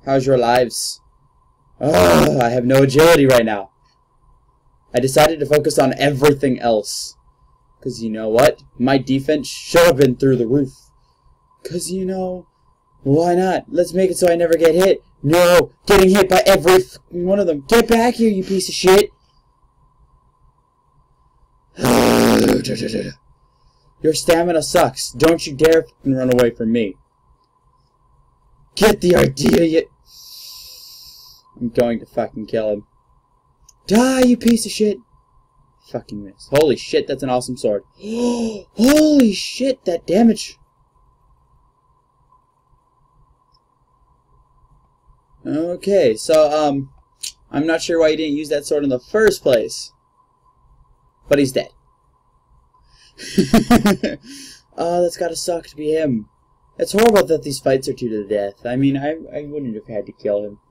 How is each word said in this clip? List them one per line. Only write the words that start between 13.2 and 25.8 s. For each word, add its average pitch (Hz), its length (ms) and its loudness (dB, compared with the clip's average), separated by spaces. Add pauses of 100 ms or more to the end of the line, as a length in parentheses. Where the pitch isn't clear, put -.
not? 180 340 -2
Let's 170 240 -2
make 185 180 0
it 170 60 -6
so 180 100 2
I 170 80 4
never 170 200 0
get 160 200 4
hit. 190 260 2 (220)
No, 170 480 4 (140)
getting 190 240 6
hit 190 180 4
by 185 180 2
every 180 280 4
f-, - 240 2 (120)
one 180 300 -2
of 190 80 0
them. 147 200 -4
Get 226 200 2
back 233 280 2
here, 233 140 0
you 190 140 -4
piece 190 240 -4
of - 80 -10
shit. 381 360 4 (2750)
<sighs> 117 1400 0 (880)
Your 156 120 0
stamina 165 500 0
sucks. - 480 -2
Don't 160 360 0
you 147 60 -10
dare 160 300 2